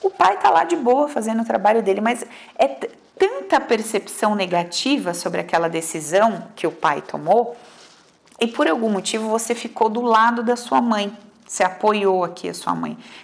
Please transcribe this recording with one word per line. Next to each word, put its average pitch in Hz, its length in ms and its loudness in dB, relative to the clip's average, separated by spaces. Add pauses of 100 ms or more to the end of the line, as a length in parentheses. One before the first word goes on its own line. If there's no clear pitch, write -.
O 381 80 0
pai 381 260 0
tá - 140 4
lá 330 120 8
de 339 120 0
boa 269 320 4
fazendo 226 340 -2
o 226 40 -2
trabalho 220 360 2
dele, 190 200 2
mas - 220 0 (320)
é 269 120 4
t-, - 240 -6 (260)
tanta 381 420 2
percepção 214 760 -2
negativa 180 760 -2
sobre 175 300 -4
aquela 170 260 0
decisão 165 880 -2
que - 120 -4
o 156 40 0
pai 147 300 -2
tomou, 160 560 -2 (840)
e 233 60 2
por - 220 0
algum 233 240 0
motivo 220 360 -4
você 226 280 -2
ficou 226 340 -2
do 226 120 -4
lado 233 420 2
da 240 120 0
sua 262 240 -2
mãe, 214 380 -2 (300)
você - 160 -2
apoiou 190 600 2
aqui 175 260 -8
a 170 60 -10
sua - 180 -4
mãe. 160 240 -6 (260)